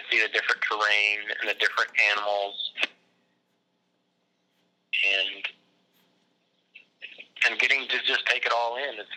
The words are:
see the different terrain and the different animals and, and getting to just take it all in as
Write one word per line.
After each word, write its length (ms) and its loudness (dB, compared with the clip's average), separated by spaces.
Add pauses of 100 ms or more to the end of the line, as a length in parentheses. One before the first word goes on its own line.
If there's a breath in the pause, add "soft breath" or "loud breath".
see 120 2
the 100 0
different 320 0
terrain 560 2 (220)
and 80 -2
the 100 -4
different 320 0 (240)
animals 560 -2 (2250)
and, 400 -2 (2000)
and 140 2
getting 300 4
to 80 0 (100)
just 180 2
take 200 0
it 100 2
all 220 0
in 200 -6
as 200 -14